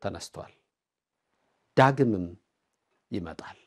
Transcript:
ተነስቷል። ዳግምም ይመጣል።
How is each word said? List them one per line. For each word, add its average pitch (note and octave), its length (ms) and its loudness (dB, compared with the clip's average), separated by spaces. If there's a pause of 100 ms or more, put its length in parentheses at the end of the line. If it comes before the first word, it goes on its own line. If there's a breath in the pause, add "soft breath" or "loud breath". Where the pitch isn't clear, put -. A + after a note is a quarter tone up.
ተነስቷል። - 520 -12 (1200)
ዳግምም C3 480 4 (880)
ይመጣል። E2 560 -10